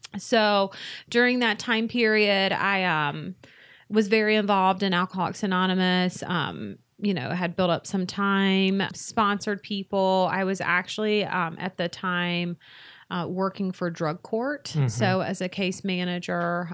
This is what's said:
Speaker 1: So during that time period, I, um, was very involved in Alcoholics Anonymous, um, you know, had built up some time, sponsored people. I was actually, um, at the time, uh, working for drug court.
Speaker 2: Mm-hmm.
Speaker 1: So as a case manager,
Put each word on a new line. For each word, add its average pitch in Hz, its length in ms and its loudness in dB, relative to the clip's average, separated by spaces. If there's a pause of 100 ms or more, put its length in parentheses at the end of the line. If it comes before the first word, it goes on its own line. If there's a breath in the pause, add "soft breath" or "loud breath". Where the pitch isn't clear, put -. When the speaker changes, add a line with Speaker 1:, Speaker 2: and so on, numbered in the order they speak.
(180)
Speaker 1:
So 208 540 2 (360 loud breath)
during 247 300 4
that 220 200 2
time 226 300 0
period, 208 640 2
I, 190 320 0
um, 156 500 0 (540 loud breath)
was 208 200 4
very 214 260 4
involved 196 480 4
in 196 100 2
Alcoholics 185 500 -2
Anonymous, 185 840 2
um, 107 520 -4 (200)
you 202 160 0
know, 127 160 -4
had 175 240 -4
built 185 160 2
up - 160 -2
some 185 200 -2
time, 196 760 2 (120)
sponsored 202 680 -2
people. 190 680 0
I 190 120 0
was 190 160 -2
actually, 208 640 0
um, 165 360 -2
at 185 160 -4
the 175 120 -2
time, 175 680 -2 (540 loud breath)
uh, 175 180 -2
working 190 420 -2
for 180 200 -4
drug 165 320 -4
court. 262 520 -6
Speaker 2:
Mm-hmm. 139 140 2
Speaker 1:
So 180 320 2
as 180 220 -4
a 180 60 -2
case 185 360 -4
manager, 175 880 -2